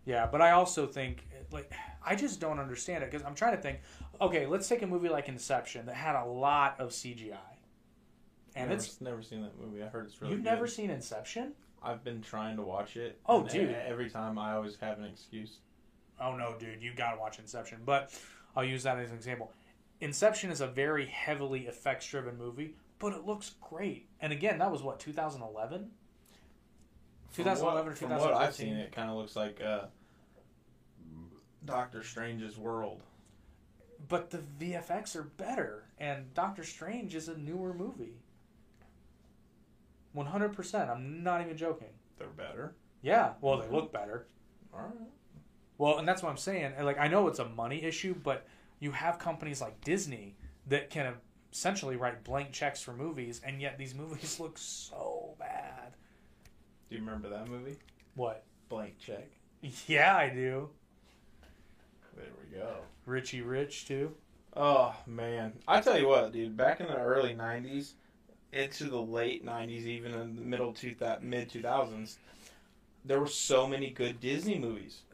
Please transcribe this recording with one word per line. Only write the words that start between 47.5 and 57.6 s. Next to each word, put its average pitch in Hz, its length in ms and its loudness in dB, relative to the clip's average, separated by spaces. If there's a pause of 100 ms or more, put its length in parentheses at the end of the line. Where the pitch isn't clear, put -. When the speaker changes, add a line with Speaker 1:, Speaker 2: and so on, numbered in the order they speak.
Speaker 1:
issue, 170 320 -2
but 135 320 -2 (320)
you 143 120 -2
have 160 280 0
companies 151 420 -4
like 110 200 -6
Disney 131 540 -2 (320)
that 143 220 2
can 135 240 -2 (380)
essentially 147 460 -2
write 120 260 -2
blank 135 300 -2
checks - 280 0
for 123 120 -10
movies, 123 500 -6
and 139 180 -6
yet 135 160 -4
these 131 180 -8
<laughs> - 0 -
movies 151 440 -8
look 160 180 -8
so - 800 -8
bad. 127 580 -8 (920)
Speaker 2:
Do 117 60 -8
you 110 60 -6
remember 107 280 -6
that 110 200 -6
movie? 127 280 -10 (360)